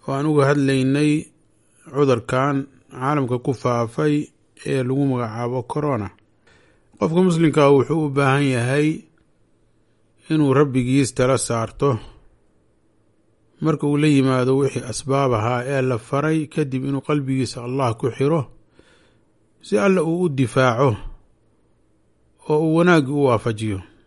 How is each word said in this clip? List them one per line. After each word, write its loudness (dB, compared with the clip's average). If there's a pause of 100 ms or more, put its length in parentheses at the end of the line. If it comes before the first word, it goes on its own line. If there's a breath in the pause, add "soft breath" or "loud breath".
oo -6
aan -4
uga 2
hadlaynay 2 (800)
cudurkan 0 (340)
caalamka -2
ku -2
faafay -2 (500)
ee -2
lagu -2
magacaabo -4
corona. -4 (920 soft breath)
Qofka 0
muslimka 2
ah 6
wuxuu 0
u -4
baahan 0 (100)
yahay 0 (1400)
inuu 2
Rabbigiis 2
tala 2
saarto -2 (1600 loud breath)
marka -2
uu 0
la 2
yimaado 2
wixii -2
asbaab -2
ahaa 0
ee -2
la -2
faray, -2
kadib -4
inuu -4
qalbigiisa -4
Allah -2 (100)
ku -6 (120)
xiro 0 (1200 soft breath)
si -2
Alla 2
uu -2
u 0
difaaco 2 (1600)
oo 0
uu 0
wanaag 4
u 0
waafajiyo. -2 (280)